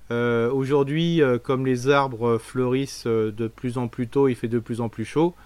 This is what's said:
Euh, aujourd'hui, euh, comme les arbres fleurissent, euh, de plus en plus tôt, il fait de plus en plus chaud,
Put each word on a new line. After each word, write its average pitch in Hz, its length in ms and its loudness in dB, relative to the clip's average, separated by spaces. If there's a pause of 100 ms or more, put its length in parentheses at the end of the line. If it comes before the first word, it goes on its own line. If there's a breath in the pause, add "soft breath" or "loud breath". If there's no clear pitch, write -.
(100)
Euh, 117 400 0
aujourd'hui, 143 720 2
euh, 127 160 4
comme 131 260 -2
les 127 260 0
arbres 120 480 2
fleurissent, 127 680 -4
euh, 110 240 2
de 113 160 -4
plus 123 320 -8
en 123 80 -2
plus 117 220 -6
tôt, 139 180 4
il 127 80 2
fait 117 140 -6
de 117 100 -2
plus 113 220 -6
en 117 80 -2
plus 110 160 -8
chaud, 170 300 0 (120)